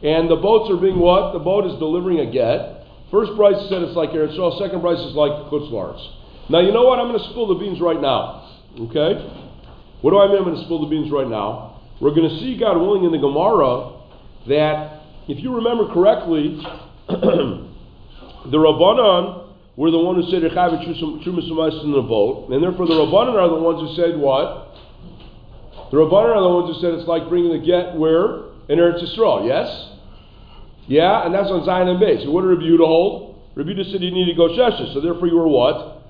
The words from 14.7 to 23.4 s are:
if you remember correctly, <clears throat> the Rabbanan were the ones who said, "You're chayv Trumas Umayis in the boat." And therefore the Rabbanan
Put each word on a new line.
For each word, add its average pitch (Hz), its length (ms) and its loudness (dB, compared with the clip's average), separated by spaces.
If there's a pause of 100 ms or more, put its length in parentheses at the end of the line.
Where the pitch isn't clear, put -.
if 151 140 -8
you 254 120 -6
remember 233 400 0
correctly, 170 680 2 (260)
<clears throat> - 220 -20
the - 1500 -4
Rabbanan 180 880 4 (300)
were 160 160 2
the 165 60 2
ones 175 260 0
who - 60 -8
said, 180 120 0
"You're 160 80 0
chayv 170 340 0
Trumas 165 640 -6
Umayis 156 360 -4
in 147 80 -2
the 135 100 2
boat." 113 480 0
And 135 120 0
therefore 180 240 -2
the 160 80 2
Rabbanan 202 460 2